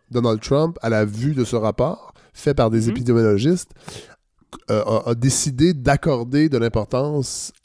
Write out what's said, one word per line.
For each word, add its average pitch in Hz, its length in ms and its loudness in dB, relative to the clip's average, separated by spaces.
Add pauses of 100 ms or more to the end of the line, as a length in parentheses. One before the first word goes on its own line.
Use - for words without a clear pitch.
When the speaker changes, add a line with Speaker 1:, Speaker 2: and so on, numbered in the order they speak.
Speaker 1:
Donald 117 320 0
Trump, 160 400 0
à 113 80 -2
la 107 160 4
vue 113 300 -2
de 127 80 2
ce 117 120 -2
rapport 110 600 -2 (180)
fait 143 220 -2
par 120 160 4
des 110 140 2
Speaker 2:
Mhm. 120 40 0
Speaker 1:
épidémiologistes, 120 800 2 (1000)
euh, 107 120 0
a, 110 280 -2
a - 20 -2
décidé 135 640 0
d'accorder 139 720 0
de 135 80 0
l'importance, 127 960 -2 (120)